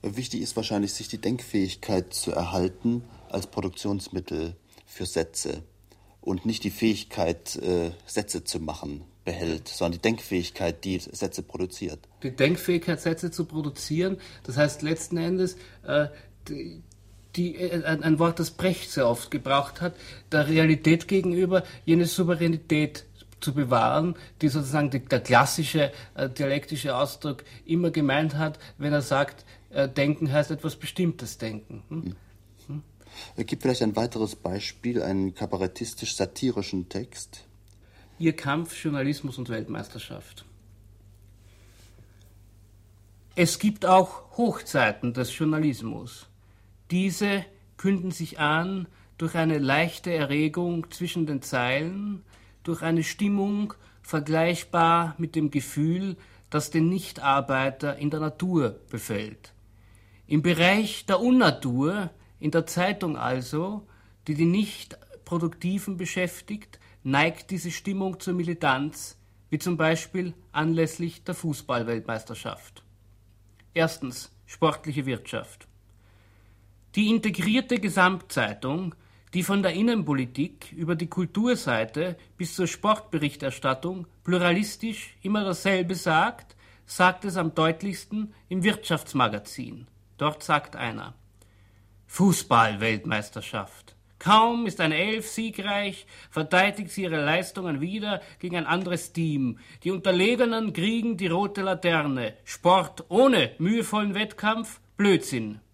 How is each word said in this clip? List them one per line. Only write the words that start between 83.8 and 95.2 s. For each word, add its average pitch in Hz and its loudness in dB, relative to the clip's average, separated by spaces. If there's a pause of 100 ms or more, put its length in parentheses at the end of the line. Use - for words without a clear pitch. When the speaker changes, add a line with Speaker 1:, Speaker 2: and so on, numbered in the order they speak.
Speaker 2:
pluralistisch 180 0
immer 208 0
dasselbe 185 0
sagt, 170 0 (300)
sagt 185 4
es 190 -4
am 165 0
deutlichsten 190 -2 (160)
im 185 -2
Wirtschaftsmagazin. 120 -2 (300)
Dort 147 -2
sagt 147 0
einer: 110 -8 (920)
"Fußball-Weltmeisterschaft." 110 2 (320)
Kaum 226 6
ist 185 -2
eine 156 2
Elf 220 -2